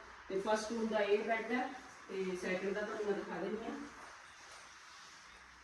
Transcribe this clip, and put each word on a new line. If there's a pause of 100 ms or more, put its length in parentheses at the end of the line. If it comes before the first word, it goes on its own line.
(300)
ਤੇ
ਫਸਟ
ਰੂਮ
ਦਾ
ਇਹ
ਬੈੱਡ
ਹੈ, (400)
ਤੇ (160)
ਸੈਕਿੰਡ
ਦਾ
ਤੁਹਾਨੂੰ
ਮੈਂ
ਦਿਖਾ
ਦਿੰਦੀ
ਹਾਂ। (1800)